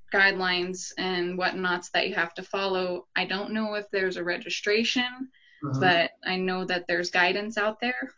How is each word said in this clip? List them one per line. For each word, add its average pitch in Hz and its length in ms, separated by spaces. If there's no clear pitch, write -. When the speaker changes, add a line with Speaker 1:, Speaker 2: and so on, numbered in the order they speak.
Speaker 1:
guidelines 185 800
and 185 400
whatnots 180 540
that 180 180
you - 60
have 170 200
to 190 100
follow. 185 720
I 185 80
don't 190 280
know 214 220
if 208 160
there's 190 260
a 175 80
registration, 233 1040
Speaker 2:
Mm-hmm. 131 160
Speaker 1:
but 170 300
I 185 120
know 185 300
that 180 200
there's 175 240
guidance 202 480
out 214 220
there 254 380